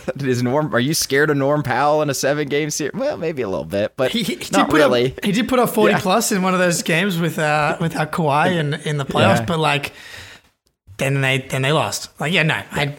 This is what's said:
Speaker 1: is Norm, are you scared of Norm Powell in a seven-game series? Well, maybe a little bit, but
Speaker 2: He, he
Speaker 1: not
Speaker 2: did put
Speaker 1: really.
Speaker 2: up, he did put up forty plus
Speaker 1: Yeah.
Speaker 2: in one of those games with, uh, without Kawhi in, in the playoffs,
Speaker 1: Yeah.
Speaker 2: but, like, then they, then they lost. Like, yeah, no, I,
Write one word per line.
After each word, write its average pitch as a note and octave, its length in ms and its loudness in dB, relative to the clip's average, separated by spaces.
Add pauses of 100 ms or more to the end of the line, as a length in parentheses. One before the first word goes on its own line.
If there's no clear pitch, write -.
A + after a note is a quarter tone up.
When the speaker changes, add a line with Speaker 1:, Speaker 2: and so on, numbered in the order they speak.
(240)
Speaker 1:
is B2+ 200 0
Norm, C3 320 0
are A#2+ 60 2
you C#3+ 140 0
scared C#3+ 360 2
of C#3+ 60 2
Norm C#3+ 260 0
Powell C#3+ 380 2
in D3+ 80 0
a C3+ 60 -2
seven-game D3 560 -2
series? - 240 -4
Well, G3+ 240 -4
maybe D#3+ 240 -4
a G#2+ 60 -2
little F2 180 -4
bit, G2+ 300 -2
but C3 160 0
Speaker 2:
He, A#3 100 -2
he - 140 -2
Speaker 1:
not - 140 -10
Speaker 2:
did - 200 2
put - 20 2
Speaker 1:
really. C3 400 4
Speaker 2:
up, - 120 -12
he G3+ 80 0
did A3 160 0
put B3+ 100 2
up A#3+ 120 4
forty G#3 260 4
plus F#3 360 0
Speaker 1:
Yeah. G3+ 60 0
Speaker 2:
in F#3 40 0
one F#3 120 2
of F#3 40 2
those F3+ 240 2
games F3 360 0
with, E3 200 -2
uh, D3+ 420 0
without E3 320 -2
Kawhi E3 440 2
in, D3 180 0
in D#3 220 -4
the C#3+ 80 -2
playoffs, F3 360 2
Speaker 1:
Yeah. A2+ 40 -4
Speaker 2:
but, E3 140 -2
like, D3 340 0 (1040)
then C#3 240 -2
they, C3 180 0
then C3 240 -4
they C3+ 100 0
lost. B2 360 -2 (120)
Like, D#3 120 -2
yeah, F3+ 100 2
no, D3+ 120 2
I, C#3+ 440 -4